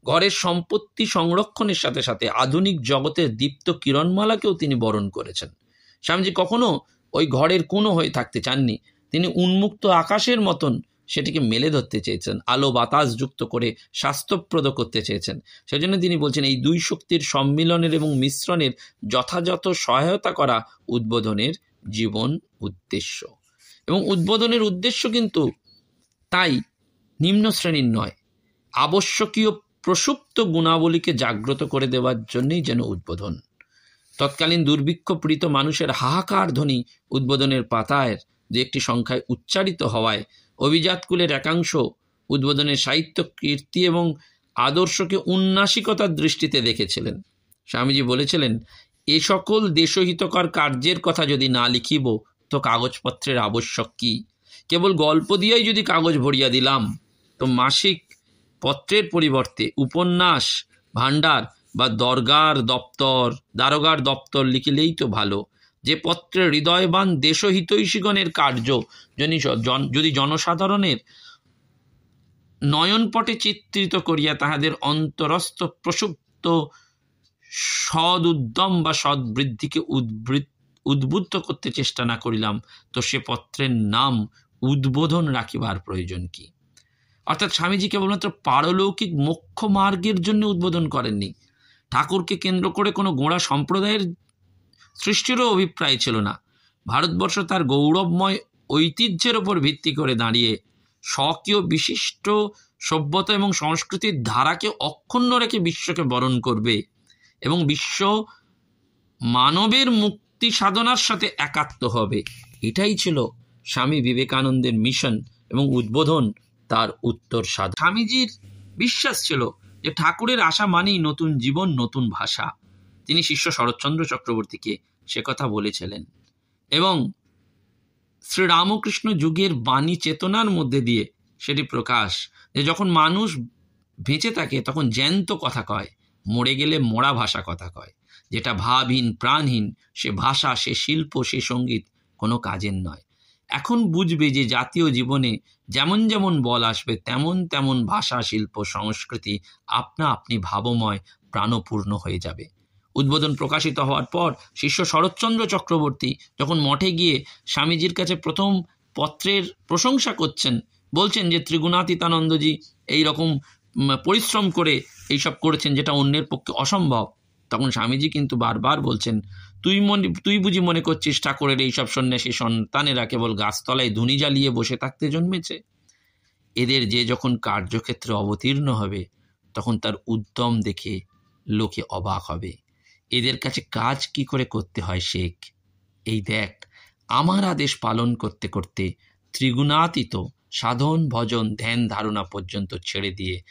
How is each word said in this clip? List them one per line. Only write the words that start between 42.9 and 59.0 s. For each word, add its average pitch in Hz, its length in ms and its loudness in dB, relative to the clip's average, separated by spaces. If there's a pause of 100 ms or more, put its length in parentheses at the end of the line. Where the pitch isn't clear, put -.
কীর্তি 143 600 -2
এবং 170 280 2 (420)
আদর্শকে 170 680 0
উন্নাসিকতার 190 880 2
দৃষ্টিতে 147 460 0
দেখেছিলেন। 107 600 -2 (440)
স্বামীজি 135 360 0
বলেছিলেন, 127 580 0 (480)
"এ 151 120 4
সকল 202 500 2
দেশহিতকর 175 760 2
কার্যের 147 520 0
কথা 165 260 0
যদি 135 240 0
না 123 180 2
লিখিব, 123 500 0 (320)
তো 143 100 0
কাগজপত্রের 127 800 -2
আবশ্যক 113 600 -2
কি? 120 260 -2 (460)
কেবল 180 240 4
গল্প 156 440 2
দিয়েই 226 260 4
যদি 214 200 0
কাগজ 165 340 2
ভরিয়া 131 320 2
দিলাম, 127 480 2 (420)
তো 131 60 -2
মাসিক 131 680 0 (480)
পত্রের 170 500 0